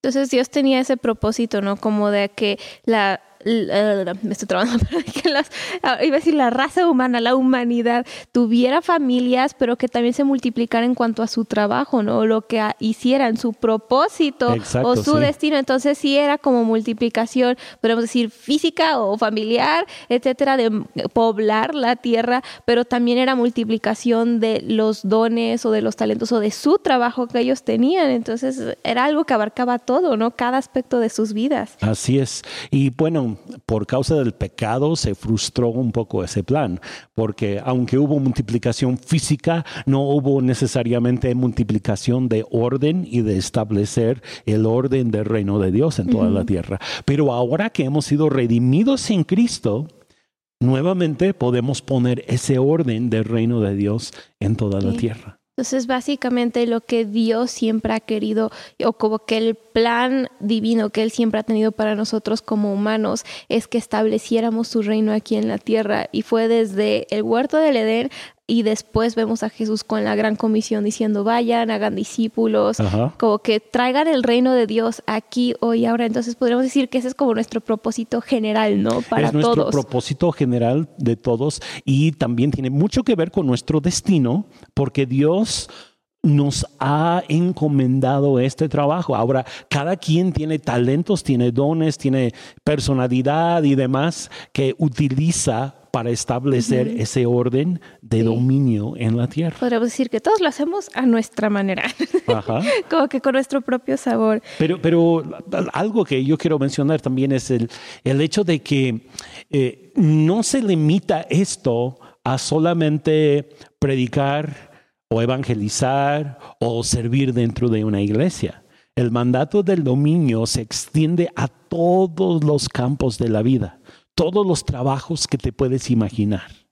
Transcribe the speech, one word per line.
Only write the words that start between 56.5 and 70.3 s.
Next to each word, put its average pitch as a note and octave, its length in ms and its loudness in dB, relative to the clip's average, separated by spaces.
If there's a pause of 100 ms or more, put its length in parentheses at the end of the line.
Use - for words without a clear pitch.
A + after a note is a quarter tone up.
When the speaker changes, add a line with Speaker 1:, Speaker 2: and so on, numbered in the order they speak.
Speaker 1:
lo A3+ 140 -2
que A3+ 220 -2
Dios A3+ 460 0
siempre A3 440 -2
ha A3 60 -2
querido, G#3+ 520 -2 (340)
o A3+ 80 0
como A3 320 -2
que A3 120 -2
el A3+ 180 0
plan A#3+ 720 0 (120)
divino G#3+ 520 0
que A3 100 -2
Él A3 80 0
siempre A3 300 0
ha - 40 -6
tenido A3 280 0
para G#3+ 240 -2
nosotros A3 480 -2
como G#3 280 -2
humanos, G#3+ 520 -2 (260)
es - 180 0
que A#3+ 120 -2
estableciéramos A3 880 -2
su A3+ 160 -2
reino G#3+ 300 0
aquí G#3+ 220 -2
en G#3+ 120 -2
la G#3 100 -4
tierra. G#3+ 540 -2
Y A3 100 -4
fue A3+ 260 0
desde G#3+ 640 0
el G#3+ 140 -2
huerto A#3+ 340 0
del D#4 180 4
Edén, A3+ 360 0 (380)
y A#3 140 2
después A3 520 0
vemos A3+ 280 -2
a A3 60 -4
Jesús A3 340 -4
con G#3+ 220 -2
la G#3+ 100 0
gran G#3+ 220 0